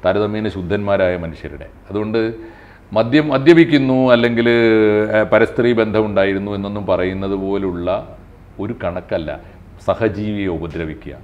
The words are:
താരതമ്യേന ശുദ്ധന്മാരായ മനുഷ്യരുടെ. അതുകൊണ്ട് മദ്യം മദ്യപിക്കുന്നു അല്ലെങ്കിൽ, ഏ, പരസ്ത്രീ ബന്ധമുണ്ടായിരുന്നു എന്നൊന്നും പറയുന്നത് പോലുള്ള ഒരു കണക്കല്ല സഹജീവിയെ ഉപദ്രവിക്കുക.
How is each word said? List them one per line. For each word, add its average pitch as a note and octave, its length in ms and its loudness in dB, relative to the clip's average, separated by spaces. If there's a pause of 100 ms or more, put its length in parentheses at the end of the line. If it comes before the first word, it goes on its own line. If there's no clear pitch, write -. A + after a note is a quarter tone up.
താരതമ്യേന G#2 540 0
ശുദ്ധന്മാരായ G2 560 0 (120)
മനുഷ്യരുടെ. D2+ 420 -14 (220)
അതുകൊണ്ട് G#2+ 300 -4 (760)
മദ്യം B2 360 2
മദ്യപിക്കുന്നു C#3 640 6 (160)
അല്ലെങ്കിൽ, A#2 340 2 (680)
ഏ, G#2+ 60 4 (120)
പരസ്ത്രീ A2+ 360 4 (100)
ബന്ധമുണ്ടായിരുന്നു G2+ 760 0
എന്നൊന്നും G2+ 340 -6
പറയുന്നത് F#2+ 520 -2
പോലുള്ള F#2+ 440 -4 (760)
ഒരു A2+ 200 -8
കണക്കല്ല F2 480 -6 (560)
സഹജീവിയെ G2+ 720 -2
ഉപദ്രവിക്കുക. D#2 680 -10